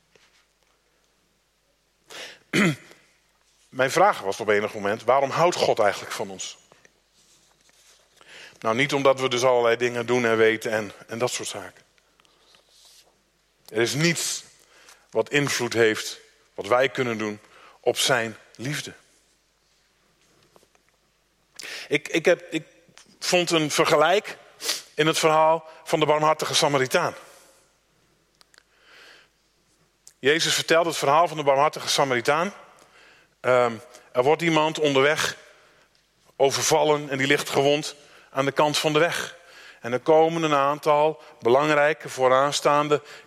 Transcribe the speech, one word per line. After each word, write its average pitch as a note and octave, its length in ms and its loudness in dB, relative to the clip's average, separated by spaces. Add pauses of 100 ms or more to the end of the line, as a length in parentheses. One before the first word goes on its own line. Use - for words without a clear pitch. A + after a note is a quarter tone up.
(2500)
<clears throat> F3 300 0 (880)
Mijn C3 220 -2
vraag F3+ 300 2
was G2 180 -6
op G#2+ 80 -8
enig G#2 260 0
moment: G2+ 300 -6
waarom C3 260 2
houdt D#3+ 260 0
God - 240 0
eigenlijk G2+ 320 -2
van G#2 180 -10
ons? - 280 -14 (2000)
Nou, A2+ 160 -2
niet C#3+ 180 -2
omdat C3+ 260 2
we C3 100 -2
dus B2 140 -2
allerlei A#2+ 320 4
dingen A#2+ 300 -4
doen B2 200 0
en A2+ 120 2
weten A2+ 340 2
en, G#2+ 200 -4 (160)
en A2+ 100 -12
dat B2 140 -4
soort - 160 -8
zaken. F#2 360 -16 (1900)
Er G#2+ 120 -4
is A2+ 120 -2
niets D#3+ 500 -4 (680)
wat A2 180 -2
invloed C3 440 -2
heeft, A2 460 0 (340)
wat F#2+ 140 -12
wij B2 220 2
kunnen B2 280 -4
doen, G#2+ 220 -6 (400)
op - 180 -2
zijn A2+ 400 -2 (180)
liefde. C#3 380 -10 (3000)
Ik, D3+ 200 -4
ik E3 180 -2
heb, E3+ 240 0
ik D#3 160 -8 (540)
vond F3 320 -2
een D#3 200 0
vergelijk D#3+ 680 0 (560)
in D3+ 140 0
het D#3 120 0
verhaal D#3+ 500 2 (140)
van - 160 -2
de D#3 60 0
barmhartige D3+ 480 0
Samaritaan. C#3+ 600 0 (3000)
Jezus D#3 340 2
vertelt E3 320 2
het D#3+ 120 -6
verhaal D3+ 300 2
van D#3 100 -8
de D#3 60 -6
barmhartige C#3 460 0
Samaritaan. D3 640 0 (840)
Ehm, B2 340 2 (380)
er B2+ 120 0
wordt D3+ 180 2
iemand D#3+ 380 0
onderweg C#3+ 580 0 (1000)
overvallen D3 720 0
en C3+ 80 -4
die C3+ 100 -2
ligt D3 220 0
gewond C#3+ 460 0 (340)
aan C3+ 160 -4
de C#3 60 -4
kant D3+ 260 0
van D#3 160 -2
de D3+ 60 2
weg. - 360 -2 (460)
En A#2+ 120 -8
er B2+ 60 0
komen D#3+ 440 4
een D3+ 100 0
aantal D3 680 0 (180)
belangrijke D3 680 2
vooraanstaande C#3+ 920 2 (260)